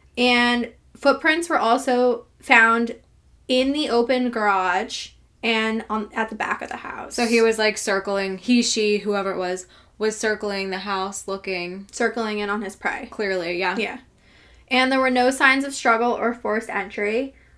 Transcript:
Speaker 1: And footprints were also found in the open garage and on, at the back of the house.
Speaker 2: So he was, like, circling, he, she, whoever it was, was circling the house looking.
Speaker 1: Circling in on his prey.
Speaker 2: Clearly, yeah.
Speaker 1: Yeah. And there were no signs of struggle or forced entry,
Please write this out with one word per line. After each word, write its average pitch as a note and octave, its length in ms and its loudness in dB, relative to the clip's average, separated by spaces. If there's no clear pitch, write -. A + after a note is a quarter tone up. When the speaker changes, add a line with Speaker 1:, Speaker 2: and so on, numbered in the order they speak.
Speaker 1:
And A#3+ 540 2
footprints D#4 520 2
were D#4+ 100 2
also B3 680 2
found A#3 560 4
in C4 240 2
the D4 180 -2
open A#3+ 400 2
garage G3+ 800 0
and A3 460 0
on, G#3+ 240 -4
at A3 160 -2
the A3+ 60 -10
back - 260 -4
of - 80 -10
the - 80 -10
house. - 380 -12
Speaker 2:
So A#3+ 120 0
he A#3 140 4
was, A3+ 160 4
like, G#3+ 220 2
circling, G3 580 -2
he, B3 240 2
she, G#3+ 380 2
whoever G3 320 -2
it F3+ 80 -4
was, F#3 280 -4
was G#3+ 220 -2
circling G#3 500 -2
the F#3+ 120 -6
house G3 460 -6
looking. F#3+ 640 -8
Speaker 1:
Circling G#3+ 500 -2
in G3+ 100 -4
on G#3 100 -2
his F#3+ 160 -10
prey. - 340 -6
Speaker 2:
Clearly, F3+ 480 -4
yeah. F#3 200 0
Speaker 1:
Yeah. A3 200 -4
And C4 240 2
there C4 80 2
were C4 80 2
no B3+ 220 4
signs C4+ 340 4
of C#4 80 -8
struggle A#3+ 400 2
or A#3+ 220 -2
forced G#3+ 340 -4
entry, G#3+ 640 -4